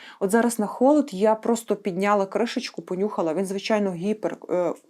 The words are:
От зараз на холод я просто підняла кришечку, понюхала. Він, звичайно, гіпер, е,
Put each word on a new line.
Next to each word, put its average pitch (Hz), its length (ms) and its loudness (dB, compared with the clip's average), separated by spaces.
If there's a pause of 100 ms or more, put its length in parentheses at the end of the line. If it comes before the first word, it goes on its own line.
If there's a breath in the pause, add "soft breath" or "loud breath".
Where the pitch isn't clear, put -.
(220 loud breath)
От 196 100 -2
зараз 233 280 2
на 208 80 0
холод 285 460 4
я 214 220 2
просто 220 420 -2
підняла 196 500 0
кришечку, 226 560 -4
понюхала. 185 520 -2
Він, 190 120 -2
звичайно, 196 460 -2
гіпер, 175 440 -4 (140)
е, 175 220 0 (180)